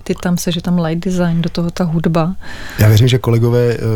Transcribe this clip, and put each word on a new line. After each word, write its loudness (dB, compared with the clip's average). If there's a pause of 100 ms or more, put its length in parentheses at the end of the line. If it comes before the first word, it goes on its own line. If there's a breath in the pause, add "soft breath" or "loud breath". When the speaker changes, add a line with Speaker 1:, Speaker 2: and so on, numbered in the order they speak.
Speaker 1:
ty -4
tam -2
seš, -4
že -6
tam 0
light -2
design, 0
do -2
toho -4
ta -2
hudba? 0 (440 loud breath)
Speaker 2:
Já 6
věřím, 6
že 2
kolegové, 2 (140)
eh, -4 (180)